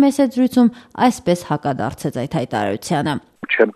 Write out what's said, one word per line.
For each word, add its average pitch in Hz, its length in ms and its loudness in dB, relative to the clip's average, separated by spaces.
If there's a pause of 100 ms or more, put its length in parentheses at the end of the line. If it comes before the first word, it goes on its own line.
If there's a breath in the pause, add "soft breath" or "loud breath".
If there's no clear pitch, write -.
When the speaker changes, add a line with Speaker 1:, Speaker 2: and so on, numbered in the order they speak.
Speaker 1:
մեծ 277 180 2
զրույցում 247 480 2 (360 loud breath)
այսպես 175 440 0
հակադարձեց 131 720 -4
այդ 143 160 -6
հայտարարությանը։ 120 760 -2 (380)
Speaker 2:
Չեմ 107 240 2